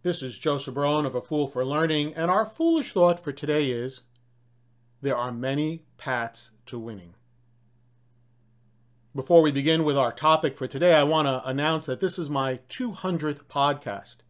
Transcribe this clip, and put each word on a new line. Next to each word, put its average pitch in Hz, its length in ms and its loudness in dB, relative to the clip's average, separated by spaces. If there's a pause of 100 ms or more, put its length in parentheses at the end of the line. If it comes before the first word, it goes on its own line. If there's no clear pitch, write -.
This 170 160 -2
is 127 160 -12
Joseph 143 340 -4
Barone 147 320 0
of 127 100 -6
A 120 60 -2
Fool 147 280 -2
for 127 160 -2
Learning, 151 500 -2
and 165 160 -2
our 208 140 2
foolish 320 480 0
thought 175 260 4
for 143 140 -8
today 147 360 0
is, 123 340 -6 (960)
"There 135 160 -2
are 120 160 -4
many 143 500 -2 (140)
paths 120 540 -6 (160)
to 123 120 -10
winning." 98 360 -14 (2000)
Before 165 280 6
we 151 100 4
begin 156 320 2
with 147 140 2
our 120 160 2
topic 156 420 2
for 131 100 -6
today, 165 280 2
I 151 100 6
want 151 220 2
to 131 200 -2
announce 147 420 -2
that 127 120 -4
this 180 180 -2
is 160 120 -6
my 135 400 -2
two 247 240 -6
hundredth 151 560 -4
podcast 139 680 -2 (100)